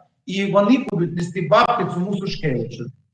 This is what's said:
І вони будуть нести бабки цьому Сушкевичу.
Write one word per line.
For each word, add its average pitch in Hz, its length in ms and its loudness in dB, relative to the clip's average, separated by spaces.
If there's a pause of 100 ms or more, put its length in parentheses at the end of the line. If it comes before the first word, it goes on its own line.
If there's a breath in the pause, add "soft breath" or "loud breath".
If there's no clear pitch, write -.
(260)
І 196 200 -2
вони 202 440 4
будуть 170 260 -2
нести 175 260 -4
бабки 208 520 4
цьому 185 240 -4
Сушкевичу. 120 680 -4 (280)